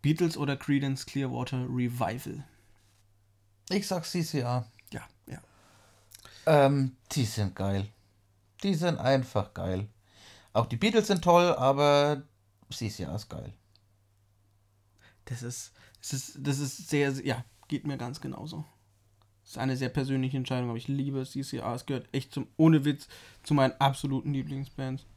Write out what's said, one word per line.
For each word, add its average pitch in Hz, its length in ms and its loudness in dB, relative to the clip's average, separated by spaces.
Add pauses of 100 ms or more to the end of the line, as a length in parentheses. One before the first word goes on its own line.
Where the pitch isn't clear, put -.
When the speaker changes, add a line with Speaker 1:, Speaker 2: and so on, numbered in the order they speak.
Speaker 1:
Beatles 160 340 2
oder 139 220 -2
Creedence 135 480 -2
Clearwater 127 640 -4
Revival? 123 720 -4 (1300)
Speaker 2:
Ich 196 180 0
sag 175 160 -4
C 170 200 -4
C 151 200 -4
A. 120 220 -2 (260)
Speaker 1:
Ja, - 120 -10 (240)
ja. - 120 -14 (1040)
Speaker 2:
Ähm, 139 520 6 (160)
die 139 100 2
sind 104 320 -2
geil. 98 320 -2 (760)
Die 196 120 2
sind 165 260 0
einfach 127 540 0
geil. 92 340 -4 (640)
Auch 113 140 2
die 117 120 -4
Beatles 214 300 4
sind 185 160 2
toll, 175 320 8
aber 143 680 4 (460)
C 110 200 -6
C 98 160 -8
A 71 100 -6
ist 107 140 -8
geil. - 240 -12 (1700)
Speaker 1:
Das 120 200 -10
ist, - 280 -10 (300)
das - 100 -10
ist, - 280 -8
das 135 200 0
ist - 300 -6
sehr, 143 240 2
sehr, 135 120 -6
ja, 123 200 -2 (240)
geht 147 180 -4
mir 139 100 -4
ganz 123 220 -8
genauso. 151 460 -10 (760)
Das - 100 -20
ist - 80 -14
eine 127 180 -2
sehr 131 120 -2
persönliche 135 480 -2
Entscheidung, 123 320 -2
aber 113 100 -4
ich - 80 -12
liebe 139 360 -2
C 135 200 -8
C - 180 -8
A. 120 140 -4
Es 123 100 -10
gehört 131 260 -6
echt - 220 -4
zum, 127 140 -6 (100)
ohne 160 260 8
Witz, 147 240 -2 (360)
zu - 100 0
meinen 135 260 4
absoluten 139 540 0
Lieblingsbands. 135 720 -6 (120)